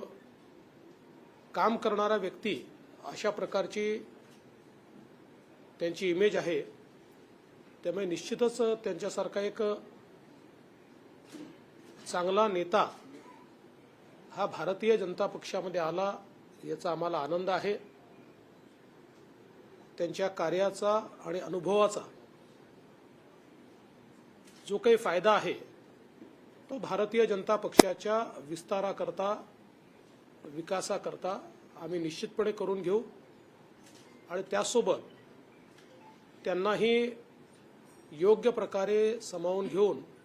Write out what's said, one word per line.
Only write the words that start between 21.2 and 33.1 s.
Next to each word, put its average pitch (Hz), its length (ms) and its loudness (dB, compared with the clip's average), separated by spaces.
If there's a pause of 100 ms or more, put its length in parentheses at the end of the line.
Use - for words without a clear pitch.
आणि 170 140 -4
अनुभवाचा 185 640 2 (2750)
जो 202 100 -2
काही 233 180 8
फायदा 190 360 4
आहे 175 220 4 (1160)
तो 269 80 -8
भारतीय 208 480 2
जनता 202 300 2
पक्षाच्या 208 680 2 (140)
विस्ताराकरता, 190 1080 -4 (1000)
विकासाकरता 180 960 -6 (360)
आम्ही 165 240 -6
निश्चितपणे 202 520 -4
करून 190 300 -4
घेऊ 185 200 2 (1300)